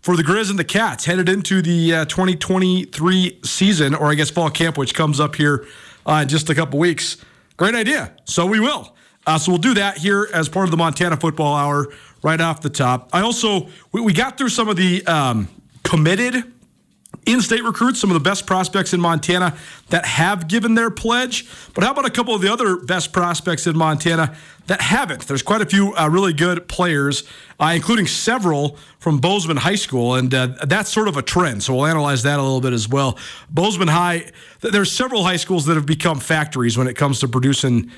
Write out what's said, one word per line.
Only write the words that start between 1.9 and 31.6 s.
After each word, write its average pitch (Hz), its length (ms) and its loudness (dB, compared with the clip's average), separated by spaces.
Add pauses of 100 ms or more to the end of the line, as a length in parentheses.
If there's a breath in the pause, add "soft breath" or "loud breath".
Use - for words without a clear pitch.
uh, 160 120 0
twenty 185 280 0
twenty-three 185 1080 0
season," 160 500 2
or 151 120 0
I 151 80 2
guess 151 160 0
fall 165 200 0
camp, 165 280 -2
which 131 160 -2
comes 151 260 0
up 151 160 0
here, 147 300 2 (400 loud breath)
uh, 151 160 2
in 135 60 -2
just 151 200 -2
a 165 60 2
couple 143 240 -2
weeks. 170 400 0 (400 soft breath)
Great 208 160 2
idea. 233 380 -2 (120)
So 175 220 -2
we 214 120 0
will. 233 380 -2 (300 soft breath)
Uh, 156 120 2
so 160 140 0
we'll 175 80 2
do 233 140 2
that 202 240 0
here 202 340 0
as 160 160 -2
part 185 160 0
of 180 60 0
the 165 80 0
Montana 165 400 0
Football 151 360 0
Hour 143 380 0 (300 loud breath)
right 160 180 0
off 160 220 -2
the 147 80 -4
top. 127 420 -2
I 175 80 2
also, 214 480 0 (240 loud breath)
we, 208 80 -2
we 220 140 2
got - 240 -2
through 262 100 0
some 226 200 0
of 208 80 0
the, 185 300 2
um, 131 400 0 (380)
committed 214 680 0 (720)
in-state 233 360 2
recruits, 233 380 0
some 202 80 0
of 180 60 2
the 165 60 4
best 190 260 -2
prospects 185 480 0
in 175 60 2
Montana 175 540 0 (360 loud breath)
that - 160 0
have 175 420 0
given 226 260 2
their 226 160 2
pledge. 240 560 -2 (280 loud breath)
But 180 100 0
how 240 60 2
about 269 160 -2
a 240 40 0
couple 240 240 -2
of 202 60 -2
the 196 100 2
other 214 260 0
best 175 360 -4
prospects 175 540 -2
in 165 100 0
Montana 160 580 0 (340 loud breath)
that 190 120 0
haven't? 170 460 -2
There's 139 160 -4
quite 214 180 0
a 196 60 0
few, 196 300 2
uh, 156 120 2
really 185 240 2
good 175 340 0
players, 143 580 -2 (360 loud breath)
uh, 160 140 2
including 202 320 0
several 170 720 -2 (220 loud breath)
from 156 180 0
Bozeman 165 400 0
High 160 160 0
School, 127 400 -2
and, 127 180 0
uh, 131 140 0 (180)
that's 190 260 -2
sort 214 180 0
of 156 100 -4
a 131 40 -4
trend. 139 400 0